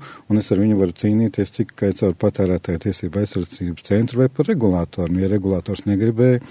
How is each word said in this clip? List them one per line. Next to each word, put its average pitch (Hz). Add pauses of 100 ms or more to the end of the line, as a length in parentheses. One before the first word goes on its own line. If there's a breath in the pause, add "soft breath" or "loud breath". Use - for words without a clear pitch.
(280 loud breath)
un 107
es -
ar 95
viņu 107
varu 90
cīnīties 107
tikai -
caur 95
patērētāju 92
tiesību 95
aizsardzības 87
centru 117
vai 131
par 143
regulātoru. 90
Nu, 92
ja 95
regulātors 95
negribēja 113 (100 loud breath)